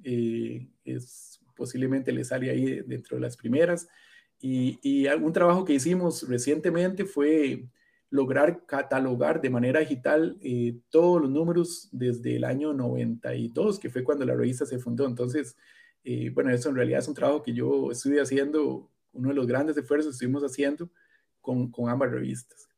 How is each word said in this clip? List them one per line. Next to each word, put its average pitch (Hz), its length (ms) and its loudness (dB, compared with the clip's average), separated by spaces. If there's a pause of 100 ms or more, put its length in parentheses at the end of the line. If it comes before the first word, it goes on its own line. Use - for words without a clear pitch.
Eh, 117 640 -4 (160)
es, - 560 -12 (160)
posiblemente 131 560 -2
le 123 100 -2
sale 131 280 -4
ahí 131 360 -2
dentro 127 300 -8
de 123 60 -4
las 120 140 -6
primeras. 165 520 0 (500)
Y, 131 440 -2
y 139 240 2
algún 156 260 2
trabajo 180 320 4
que 156 100 2
hicimos 165 540 0
recientemente 165 760 0
fue 143 640 2 (440)
lograr 139 560 2
catalogar 135 760 0
de 135 100 0
manera 127 300 2
digital, 151 600 0
eh, 120 380 -2 (100)
todos 170 320 6
los 135 100 2
números 170 640 0
desde 123 440 -2
el 123 80 -2
año 139 280 -2
noventa 123 600 -2
y 117 140 -4
dos, 196 300 0
que - 120 -8
fue 127 120 -4
cuando 143 220 0
la 127 100 0
revista 123 320 0
se 131 120 -6
fundó. 123 280 -2
Entonces, 123 500 -4 (480)
eh, 123 260 -4
bueno, 135 200 0
eso 123 200 0
en 135 60 -2
realidad 123 240 2
es 123 80 -6
un 147 60 -6
trabajo 139 280 0
que 123 100 -4
yo 135 400 0
estuve 139 280 2
haciendo, 139 680 0 (220)
uno 127 160 -4
de 139 60 0
los 131 120 0
grandes 143 300 0
esfuerzos 147 300 0
que 139 80 -6
estuvimos 127 280 -2
haciendo 143 480 -2 (500)
con, 127 300 -2
con 120 180 -4
ambas 127 220 0
revistas. 127 680 -8